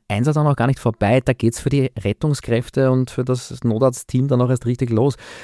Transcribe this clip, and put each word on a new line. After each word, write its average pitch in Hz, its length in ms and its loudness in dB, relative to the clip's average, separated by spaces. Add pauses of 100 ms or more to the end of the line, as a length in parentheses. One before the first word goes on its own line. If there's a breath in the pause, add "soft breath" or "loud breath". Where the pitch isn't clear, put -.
Einsatz 120 280 0
auch 151 80 2
noch 143 120 2
gar 117 100 0
nicht 135 140 0
vorbei. 117 440 2
Da 131 80 0
geht's - 280 -2
für - 100 -2
die 135 260 0
Rettungskräfte 131 920 0
und 127 200 0
für 127 140 -4
das 123 380 -6
Notarztteam 123 640 0
dann 123 160 2
auch 123 80 2
erst 120 160 -2
richtig 120 240 -2
los. 123 240 2 (300 loud breath)